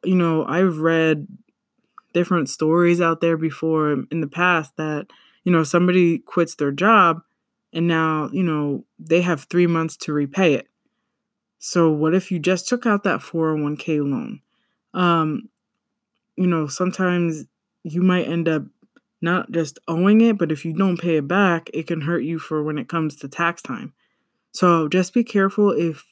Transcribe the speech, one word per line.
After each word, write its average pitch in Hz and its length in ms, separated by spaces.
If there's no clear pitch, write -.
you 185 120
know, 165 300
I've 170 340
read 160 480
different 175 360
stories 170 500
out 165 220
there 165 160
before 156 760
in 160 100
the 156 60
past 170 500
that, 156 300
you 180 80
know, 165 120
somebody 175 560
quits - 360
their 143 160
job 175 500
and 170 160
now, 160 460
you 185 100
know, 147 420
they 165 240
have 175 220
three 175 240
months 165 300
to - 160
repay 147 420
it. - 120
So 165 320
what 156 240
if 185 160
you 180 80
just 175 280
took 240 180
out 208 180
that 156 180
four 160 300
oh 156 100
one 147 160
K 151 220
loan? 135 420
Um, 170 560
you 185 120
know, 165 200
sometimes 175 800
you 170 180
might 185 260
end 165 220
up 156 140
not 175 300
just 160 360
owing 190 340
it, 226 160
but 160 140
if 147 120
you 165 100
don't 180 260
pay 170 180
it 143 100
back, 175 460
it 160 140
can 160 140
hurt 156 220
you 160 140
for 156 240
when 151 160
it 127 100
comes 156 300
to 143 100
tax 170 340
time. - 320
So 170 360
just 180 260
be 240 100
careful 202 480
if 160 400